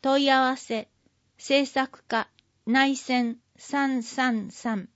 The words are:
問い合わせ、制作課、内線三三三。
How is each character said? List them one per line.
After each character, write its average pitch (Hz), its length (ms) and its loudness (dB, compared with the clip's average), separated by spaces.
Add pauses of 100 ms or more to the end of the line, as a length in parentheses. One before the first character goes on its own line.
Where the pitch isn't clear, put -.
問 277 200 2
い 277 80 2
合 262 120 6
わ 262 160 0
せ、 - 320 -8 (480)
制 277 260 2
作 - 400 -4
課、 - 240 -4 (380)
内 269 280 2
線 247 440 -2 (180)
三 269 460 -2
三 233 480 -2
三。 220 460 -6